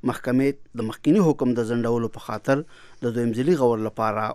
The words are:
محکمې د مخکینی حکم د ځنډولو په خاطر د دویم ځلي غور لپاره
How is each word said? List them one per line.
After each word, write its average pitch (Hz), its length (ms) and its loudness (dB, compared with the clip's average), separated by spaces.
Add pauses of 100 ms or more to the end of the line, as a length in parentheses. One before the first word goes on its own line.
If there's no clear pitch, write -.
محکمې 127 680 -2
د 113 100 -4
مخکینی 165 380 2
حکم 139 260 2
د 113 160 -2
ځنډولو 117 480 0
په - 120 -16
خاطر 135 360 -2 (380)
د 123 40 -2 (120)
دویم 120 220 0
ځلي 156 200 2
غور 117 280 2
لپاره 107 360 -2 (100)